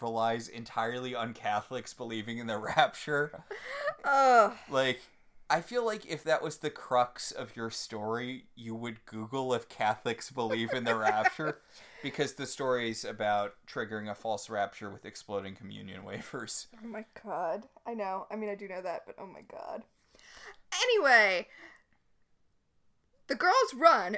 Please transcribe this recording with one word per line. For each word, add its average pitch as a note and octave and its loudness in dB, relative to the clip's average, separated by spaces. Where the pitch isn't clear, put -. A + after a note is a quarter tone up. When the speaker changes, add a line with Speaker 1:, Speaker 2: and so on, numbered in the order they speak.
Speaker 1:
relies A2+ 2
entirely A#2+ -4
on A#2 -4
Catholics G#2+ -2
believing A2+ -6
in A#2 -8
the A2 0
<laughs> G#2 -6
Rapture, D3 2
Speaker 2:
Ugh. B3+ 8
Speaker 1:
like, C3 2
I D#3+ 2
feel A#3+ -2
like G#3+ -4
if D3+ -6
that D#3 2
was D3 -4
the D3+ -4
crux - 0
of - -8
your A2+ -4
story, A2+ -6
you A2+ -10
would A2+ -8
Google B2 -4
if A#2 0
Catholics A2 0
believe A2+ 0
in A#2+ -2
the A#2 2
Rapture, A2 0
Speaker 2:
<laughs> - -16
Speaker 1:
because C#3 -2
the C3+ -8
story's B2 -2
about G#2 0
triggering G#2+ -6
a G2+ -6
false A2 -4
rapture G2+ -2
with G2 -14
exploding G2 -6
communion G2 -14
wafers. A2 -8
Speaker 2:
Oh A#3 -12
my A3 -10
god. F3 -4
I A#3+ -6
know. F#3+ -4
I G3+ -8
mean, G#3+ -4
I G3+ -4
do G3+ -10
know F#3 -8
that, F3+ -6
but - -16
oh - -14
my - -18
god. - -12
Anyway, B3+ 6
the C#4 0
girls G#4 4
run A#3 6